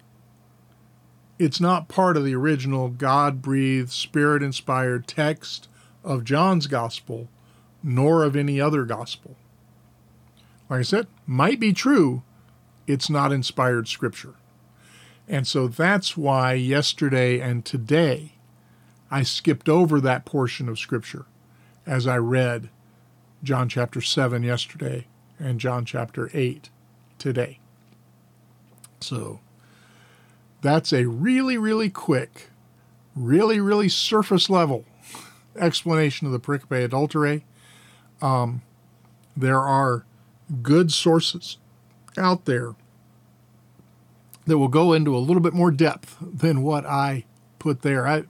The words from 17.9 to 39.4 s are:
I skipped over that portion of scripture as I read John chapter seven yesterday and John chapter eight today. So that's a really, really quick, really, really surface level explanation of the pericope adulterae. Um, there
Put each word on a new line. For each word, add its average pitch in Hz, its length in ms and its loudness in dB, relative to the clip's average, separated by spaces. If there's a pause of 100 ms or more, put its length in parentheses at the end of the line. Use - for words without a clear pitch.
I 135 100 0
skipped - 460 -2
over 156 320 4
that 127 240 0
portion 127 440 -4
of 110 120 -8
scripture - 460 -8 (600)
as 131 200 -2
I 127 100 2
read 120 540 0 (720)
John 127 260 -2
chapter 123 320 -4
seven 123 420 0
yesterday 127 640 -6 (320)
and 127 220 -4
John 123 240 -4
chapter 127 480 -8
eight 127 380 -4 (480)
today. 127 400 -4 (1400)
So 107 400 -10 (1200)
that's 151 320 2
a 123 120 2
really, 247 520 0
really 220 320 0
quick, - 580 -4 (640)
really, 185 460 2
really 202 300 2
surface - 580 0
level 165 380 0 (720)
explanation 156 720 0
of 131 60 -2
the 123 80 -2
pericope 131 480 -2
adulterae. 147 540 0 (800)
Um, 123 400 0 (720)
there 131 240 2